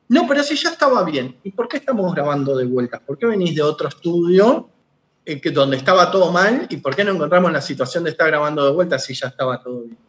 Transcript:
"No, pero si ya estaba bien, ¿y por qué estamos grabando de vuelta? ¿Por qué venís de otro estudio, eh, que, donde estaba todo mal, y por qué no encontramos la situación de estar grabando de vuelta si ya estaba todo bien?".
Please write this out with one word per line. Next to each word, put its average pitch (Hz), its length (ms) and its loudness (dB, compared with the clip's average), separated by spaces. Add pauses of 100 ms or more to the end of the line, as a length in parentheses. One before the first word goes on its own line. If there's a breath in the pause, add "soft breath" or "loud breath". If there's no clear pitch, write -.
"No, 311 180 4
pero 285 160 2
si 294 120 -4
ya 330 140 -2
estaba 262 340 2
bien, 135 400 -4
¿y 190 80 -10
por 240 160 -4
qué 285 100 -8
estamos 202 360 -2
grabando 143 420 -2
de 127 100 0
vuelta? 123 340 -2
¿Por - 180 -10
qué - 80 -4
venís 190 300 0
de 151 80 -2
otro 151 260 -2
estudio, 175 800 2 (560)
eh, 151 160 -8
que, 165 100 -2
donde 139 260 2
estaba 175 340 4
todo 180 200 2
mal, 196 380 2
y 156 80 -8
por 135 180 -4
qué 202 80 0
no 208 80 0
encontramos 175 400 2
la 147 100 -2
situación 135 420 -4
de 160 80 -4
estar 160 160 0
grabando 151 380 0
de 139 60 4
vuelta 175 280 0
si - 160 -10
ya 131 140 -8
estaba 127 340 -6
todo 123 200 -10
bien?". 117 140 -18 (120)